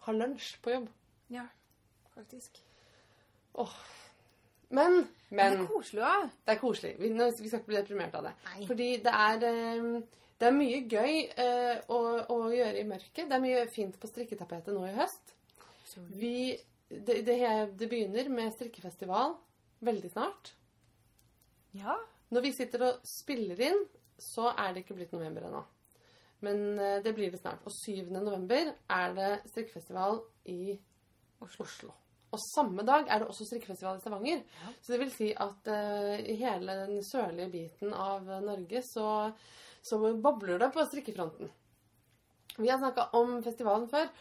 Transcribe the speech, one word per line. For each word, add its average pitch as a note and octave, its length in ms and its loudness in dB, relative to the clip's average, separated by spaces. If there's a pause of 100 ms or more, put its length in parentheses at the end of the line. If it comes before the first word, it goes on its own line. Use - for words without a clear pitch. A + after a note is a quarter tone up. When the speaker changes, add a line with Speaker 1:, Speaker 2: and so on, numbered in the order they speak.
Speaker 1:
har A3 120 -4
lunsj B3 480 -4
på A#3+ 140 -2
jobb. A#3+ 140 -6 (400)
Speaker 2:
Ja, A#3+ 180 -10 (600)
faktisk. - 500 -20 (960)
Speaker 1:
Åh. - 180 -2 (1000)
Men, E4+ 360 8 (220)
men - 0 -
Speaker 2:
Men G3 220 6
det F#3+ 120 4
er E3+ 40 -2
koselig, B3 340 -2
da. E4 280 4 (140)
Speaker 1:
Det A3 100 4
er G#3+ 60 2
koselig. - 380 0
Vi, G#3+ 120 0
nå, A#3 220 4
vi A3 160 -6
skal A3+ 140 -4
ikke G#3+ 100 -6
bli G#3 80 4
deprimert G3+ 360 -4
av - 80 -4
det. F3+ 100 -6 (100)
Speaker 2:
Nei. F#3 240 -10
Speaker 1:
Fordi A#3+ 300 0
det A3+ 160 4
er, G#3+ 300 6
ehm, A#3 600 0 (380)
det A#3 60 8
er C4 80 8
mye C#4 260 4
gøy, A#3 340 2 (220)
eh, B3 480 2
å, A#3+ 140 0 (240)
å A#3+ 140 0 (100)
gjøre A3+ 320 2
i G#3 80 -2
mørket. G#3+ 400 -6
Det C4+ 80 2
er C4 80 4
mye B3+ 240 4
fint G3+ 320 -6
på G#3+ 100 -12
strikketapetet G3+ 640 -8
nå F#3 120 -2
i G3 100 -6
høst. - 380 -2 (240)
Speaker 2:
Absolutt. - 580 -18
Speaker 1:
Vi, B3 420 -2 (340)
det, G#3 320 0
det A#3+ 140 4
he-, A3 300 2
det G3+ 220 -6
begynner A#3 400 -2
med A3+ 240 -2
strikkefestival A3+ 840 -2 (460)
veldig A3 300 -2
snart. - 420 -6 (1200)
Speaker 2:
Ja. G3+ 220 -4 (320)
Speaker 1:
Når A#3+ 140 2
vi C4+ 120 0
sitter B3 300 -2
og - 220 0
spiller G#3+ 560 -4
inn, G4 240 4 (320)
så A#3 340 -2
er F#3+ 220 -2
det F#3 100 -8
ikke F#3 140 -12
blitt F3 160 -10
november D#3+ 340 -6
ennå. C#3 160 -8 (800)
Men, G#3 220 -2 (120)
eh, G3+ 260 2
det A3 120 0
blir G3+ 180 -2
det F3+ 80 -12
snart. - 240 -8
Og - 120 -12
syvende F#3+ 480 -6
november G#3 500 0 (120)
er F3+ 280 0
det G3 180 0 (120)
strikkefestival G#3+ 800 -2 (200)
i F#3 340 -6 (640)
Speaker 2:
Oslo. - 240 -12
Speaker 1:
Oslo. - 260 -16 (420)
Og - 60 -6
samme G#3+ 460 0
dag C#4+ 240 6
er G#3+ 100 6
det G#3+ 80 -4
også G#3+ 160 -10
strikkefestival F#3+ 540 -8
i - 20 -12
Stavanger. A3+ 400 -2 (140)
Speaker 2:
Ja. F3+ 220 -14
Speaker 1:
Så - 180 -8
det B3 80 0
vil C4+ 100 -4
si G#3+ 220 -2
at, G3+ 340 -6
eh, G#3 540 -2
i A3 140 -4
hele F#3+ 420 -2
den G3+ 260 -4
sørlige F#3 480 -4
biten F3 420 -6
av G3 300 -4 (140)
Norge G3 440 -4
så, G#3+ 520 -2 (460)
så A3 200 -2 (140)
bobler G#3 480 2
det B3 100 4
på D#4 140 2
strikkefronten. F#3 640 -8 (1000)
Vi A3 200 0
har B3+ 100 4
snakket B3+ 340 0
om A#3+ 280 4
festivalen A3+ 480 0
før, D#4 180 2 (140)